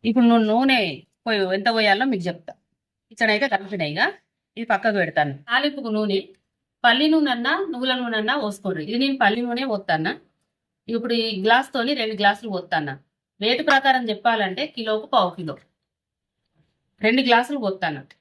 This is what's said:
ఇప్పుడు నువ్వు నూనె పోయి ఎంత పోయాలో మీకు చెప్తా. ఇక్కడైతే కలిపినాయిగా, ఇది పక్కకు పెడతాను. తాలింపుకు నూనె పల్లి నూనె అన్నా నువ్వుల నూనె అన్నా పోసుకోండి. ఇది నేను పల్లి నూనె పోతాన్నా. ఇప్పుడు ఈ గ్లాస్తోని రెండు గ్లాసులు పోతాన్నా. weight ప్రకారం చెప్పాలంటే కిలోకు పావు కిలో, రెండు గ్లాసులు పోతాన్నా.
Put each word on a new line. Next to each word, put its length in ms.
ఇప్పుడు 260
నువ్వు 200
నూనె 320
పోయి 140
ఎంత 220
పోయాలో 340
మీకు 160
చెప్తా. 260
ఇక్కడైతే 400
కలిపినాయిగా, 520
ఇది 140
పక్కకు 300
పెడతాను. 320
తాలింపుకు 480
నూనె 240
పల్లి 280
నూనె 220
అన్నా 180
నువ్వుల 300
నూనె 200
అన్నా 220
పోసుకోండి. 460
ఇది 140
నేను 200
పల్లి 240
నూనె 260
పోతాన్నా. 400
ఇప్పుడు 260
ఈ 20
గ్లాస్తోని 460
రెండు 200
గ్లాసులు 340
పోతాన్నా. 380
weight 280
ప్రకారం 420
చెప్పాలంటే 520
కిలోకు 380
పావు 220
కిలో, 200
రెండు 260
గ్లాసులు 380
పోతాన్నా. 360